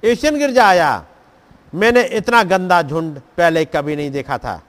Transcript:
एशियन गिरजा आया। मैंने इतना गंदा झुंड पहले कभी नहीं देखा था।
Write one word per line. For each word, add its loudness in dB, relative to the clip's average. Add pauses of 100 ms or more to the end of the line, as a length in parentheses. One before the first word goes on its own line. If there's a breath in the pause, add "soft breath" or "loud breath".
एशियन 0
गिरजा 2
आया। 2 (680)
मैंने 2
इतना 0
गंदा 2
झुंड -6
पहले 0
कभी -6
नहीं -6
देखा -6
था। -10